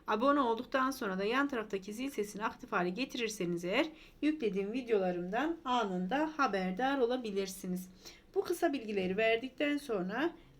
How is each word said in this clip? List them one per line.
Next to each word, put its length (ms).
Abone 320
olduktan 520
sonra 260
da 60
yan 240
taraftaki 460
zil 160
sesini 360
aktif 260
hale 180
getirirseniz 760
eğer 200
yüklediğim 520
videolarımdan 920
anında 720
haberdar 600
olabilirsiniz. 920
Bu 80
kısa 300
bilgileri 440
verdikten 600
sonra 540